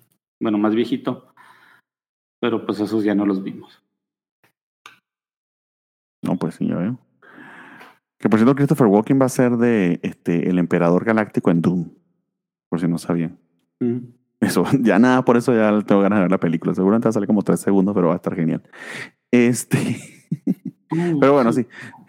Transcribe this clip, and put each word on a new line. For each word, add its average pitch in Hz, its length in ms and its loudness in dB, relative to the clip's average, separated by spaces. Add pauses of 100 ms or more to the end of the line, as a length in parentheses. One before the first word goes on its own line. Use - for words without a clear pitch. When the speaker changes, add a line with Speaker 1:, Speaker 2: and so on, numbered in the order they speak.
(400)
Speaker 1:
bueno, 110 180 -2
más 107 160 0
viejito. 120 600 -4 (1040)
Pero, 113 260 -2
pues, 98 140 -4
esos 107 240 -2
ya 104 100 0
no 98 120 0
los 98 180 0
vimos. - 400 -16 (2500)
Speaker 2:
No, 87 160 -4
pues - 180 -6
sí, - 100 -6
ya 82 120 -2
veo. 110 200 -4 (1200)
Que, - 120 -4
por 107 100 4
cierto, 127 160 4
Christopher 143 320 2
Walken 107 320 2
va 131 60 4
a 123 40 -2
ser 120 280 0
de, 110 440 0
este, 85 480 -4
el 90 100 2
Emperador 87 440 2
Galáctico 110 480 0
en 85 100 2
Doom, 87 300 -2 (800)
por 82 100 -6
si 90 80 -2
no 85 100 -2
sabían. 85 400 -4 (440)
Speaker 1:
Mm. 123 180 -2 (400)
Speaker 2:
Eso, 139 240 0
<laughs> 135 160 0
ya 104 180 2
nada, 127 280 4
por 120 100 4
eso 120 180 0
ya 107 280 2
tengo 101 180 2
ganas 98 200 2
de 92 40 2
ver 90 80 0
la 95 80 0
película. 85 340 -2
Seguramente 101 340 0
va - 20 4
a 110 40 0
salir 104 140 -2
como 101 160 0
tres 90 160 0
segundos, 98 340 0
pero 90 140 0
va 82 60 2
a - 40 -2
estar - 160 -8
genial. 80 300 -4 (680)
Este, 123 680 0 (320)
<laughs> - 460 -8 (120)
Speaker 1:
Uh, 165 280 -2
Speaker 2:
Pero 139 140 4
bueno, 117 200 2
Speaker 1:
sí. 123 100 0
Speaker 2:
sí. - 40 -8 (420)